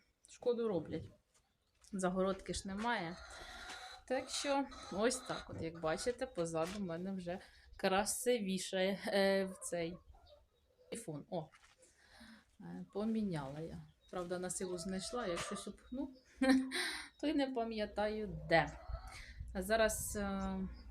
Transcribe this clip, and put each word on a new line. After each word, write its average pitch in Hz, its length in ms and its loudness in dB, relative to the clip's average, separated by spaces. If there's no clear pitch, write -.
шкоду 233 380 2
роблять. 160 360 -2
Загородки 185 600 0
ж - 140 -6
немає. 196 480 -2
Так 262 220 0
що 277 360 2
ось 220 240 4
так, - 340 -6
от, 156 120 -6
як 165 180 -6
бачите, 170 460 0
позаду 165 500 0
в 214 40 -2
мене 180 320 -2
вже 180 260 -4
красивіше, 190 1300 2
е, 196 380 6
в 190 180 -4
цей 175 340 -2
телефон. 160 400 -8
О, 156 180 -2
е, 180 320 -10
поміняла 196 680 0
я. 165 220 -8
Правда, 180 280 -2
на 180 120 -2
силу 180 280 -4
знайшла, 190 480 -4
як 170 120 0
щось - 300 -6
упхну, - 460 -6
<laughs> - 800 2
то 294 60 0
й 311 80 2
не 277 120 4
пам'ятаю 214 1000 -2
де. 156 220 8
А 190 80 0
зараз, 214 540 4
е, 196 420 0